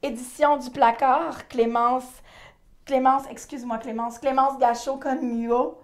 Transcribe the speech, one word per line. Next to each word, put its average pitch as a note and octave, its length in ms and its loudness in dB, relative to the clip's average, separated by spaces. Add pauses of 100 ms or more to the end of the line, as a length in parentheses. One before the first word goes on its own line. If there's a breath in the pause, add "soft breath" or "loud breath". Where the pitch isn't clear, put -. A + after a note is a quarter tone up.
Édition C#4+ 560 0
du B3 120 -10
Placard, C4+ 760 2
Clémence, A#3+ 560 2 (800 loud breath)
Clémence, C4 460 2
excuse-moi A#3+ 480 -10
Clémence, A#3 400 -8
Clémence C4+ 400 2
Gachot-Connuau, B3+ 1300 0